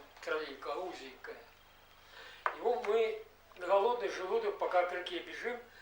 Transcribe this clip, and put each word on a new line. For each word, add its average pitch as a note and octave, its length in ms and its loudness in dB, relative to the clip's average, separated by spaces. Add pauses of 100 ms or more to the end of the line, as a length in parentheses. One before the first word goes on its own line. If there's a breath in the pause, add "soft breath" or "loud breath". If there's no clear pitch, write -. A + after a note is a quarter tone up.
(220)
травинка, D3+ 540 -4
узенькая. D#3+ 680 -8 (1160 loud breath)
Его A#3 260 2
мы A3 420 2 (320)
на F3+ 80 -8
голодный G3 440 4
желудок, G3 500 0
пока F3 260 4
к F3+ 80 -2
реке F3+ 260 -4
бежим, G#3+ 400 -6 (220 loud breath)